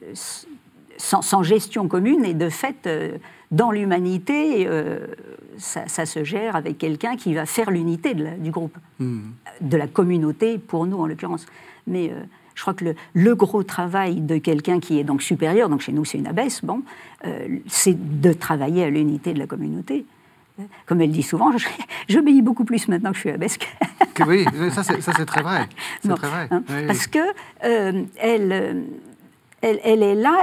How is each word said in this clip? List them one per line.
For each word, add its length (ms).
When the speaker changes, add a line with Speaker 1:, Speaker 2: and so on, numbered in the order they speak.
Speaker 1:
s-, 360
sans, 240
sans 220
gestion 440
commune, 380
et 80
de 160
fait, 380
euh, 300
dans 200
l'humanité, 960
euh, 320
ça, 300
ça 180
se 180
gère 320
avec 220
quelqu'un 380
qui 180
va 120
faire 260
l'unité 420
de 120
la, 60
du 200
groupe, 260
Speaker 2:
Mhm. 320
Speaker 1:
de 160
la 100
communauté, 680
pour 280
nous 120
en 100
l'occurrence. 380
Mais, 240
euh, 100
je 60
crois 120
que 100
le, 120
le 220
gros 280
travail 580
de 160
quelqu'un 420
qui 200
est 40
donc 180
supérieur, 480
donc 120
chez 120
nous 120
c'est 120
une 100
abbesse, 380
bon, 160
euh, 220
c'est 540
de 120
travailler 500
à 60
l'unité 440
de 60
la 80
communauté. 580
Comme 140
elle 100
dit 120
souvent, 280
<laughs> 60
je, 100
j'obéis 320
beaucoup 240
plus 220
maintenant 240
que 40
je 60
suis 80
abbesse 280
que 80
Speaker 2:
Que 80
oui, 220
ça 100
c'est, 180
ça 140
c'est 100
très 180
vrai. 260
C'est 80
Speaker 1:
Non, 60
Speaker 2:
très 120
vrai. 240
Speaker 1:
hein, 180
Speaker 2:
Oui, 120
oui. 60
Speaker 1:
parce 200
que, 120
euh, 400
elle, 340
euh, 220
elle, 220
elle 200
est 120
là, 260